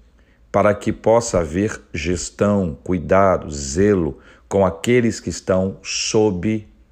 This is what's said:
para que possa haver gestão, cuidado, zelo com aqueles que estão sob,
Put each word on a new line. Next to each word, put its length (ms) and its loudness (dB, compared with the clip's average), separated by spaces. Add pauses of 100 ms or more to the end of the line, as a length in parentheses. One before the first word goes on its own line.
(520)
para 240 2
que 160 -4
possa 480 2
haver 420 -2 (120)
gestão, 880 -2
cuidado, 640 2
zelo 680 0 (320)
com 160 2
aqueles 560 0
que 80 -6
estão 520 -2
sob, 840 -2 (240)